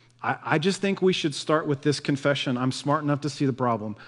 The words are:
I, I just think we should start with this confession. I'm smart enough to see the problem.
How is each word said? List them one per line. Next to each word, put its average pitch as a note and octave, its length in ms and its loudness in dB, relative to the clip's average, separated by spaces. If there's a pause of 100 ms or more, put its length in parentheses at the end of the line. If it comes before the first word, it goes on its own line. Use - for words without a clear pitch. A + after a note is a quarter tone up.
(240)
I, B2+ 200 -2
I C3+ 140 2
just F#3 240 0
think G3 220 0
we F#3 100 6
should E3 220 -2
start D#3 320 0
with C#3+ 160 -2
this D3 160 2
confession. C#3 580 0
I'm B2+ 140 0
smart D3 320 0
enough C#3+ 180 0
to D3+ 80 -4
see C#3+ 160 -2
the C3 80 2
problem. A2 420 -2 (120)